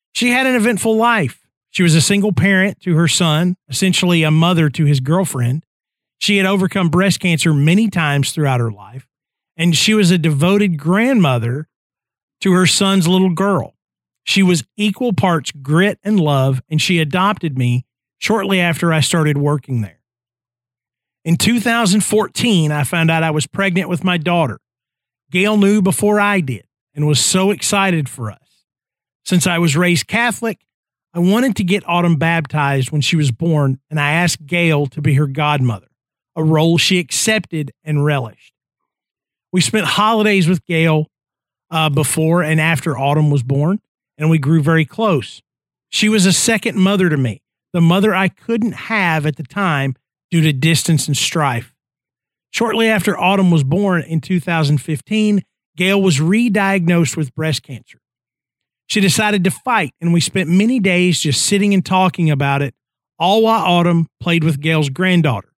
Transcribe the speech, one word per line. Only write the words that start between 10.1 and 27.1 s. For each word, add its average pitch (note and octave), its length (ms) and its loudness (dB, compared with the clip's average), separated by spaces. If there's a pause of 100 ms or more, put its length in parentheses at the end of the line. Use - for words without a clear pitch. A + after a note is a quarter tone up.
a F#3 80 4
devoted E3+ 580 0
grandmother D#3 920 0 (720)
to F#3+ 100 2
her F3+ 140 4
son's F#3+ 420 0
little F#3 240 2
girl. F#3+ 420 -2 (500)
She G3 180 0
was F3+ 220 2 (120)
equal G#3 380 -2
parts E3 380 0
grit D#3 500 0
and G#3 180 0
love, C3+ 480 0
and D#3+ 140 -2
she F3 160 0
adopted F3 580 -2
me B2 300 -2 (320)
shortly G3 420 0
after E3+ 320 0
I D#3 80 2
started D3+ 380 0
working C#3+ 420 -2
there. E2+ 200 -10 (1200)
In E3 120 2
two A#3 240 0
thousand A3 400 2
fourteen, F#3+ 720 0
I D3 120 -2
found E3 260 0
out D#3+ 120 0
I D#3+ 80 0
was D3+ 160 -4
pregnant F#3+ 420 -4
with F3+ 160 -4
my F3+ 140 -2
daughter. D#3+ 420 -2 (720)
Gail G#3 280 0
knew G3+ 240 4
before G#3 380 0
I G3+ 200 0
did C3 260 -8 (280)
and D3+ 120 -2
was D3 160 2